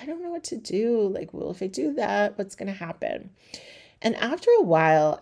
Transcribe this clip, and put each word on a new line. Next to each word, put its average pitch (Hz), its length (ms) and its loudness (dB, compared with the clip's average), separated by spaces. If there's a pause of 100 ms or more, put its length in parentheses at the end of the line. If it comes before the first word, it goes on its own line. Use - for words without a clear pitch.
I 262 60 -16
don't 330 160 -8
know 349 80 -10
what 339 140 -10
to - 120 -10
do. 220 520 0
Like, - 260 -8
well, - 160 -8
if 185 120 -10
I 190 40 -2
do 262 260 -4
that, 202 460 0
what's 196 180 -8
gonna 196 160 -8
happen?" 165 580 -8 (720)
And 226 160 -2
after 294 420 0
a 392 40 6
while, 156 600 4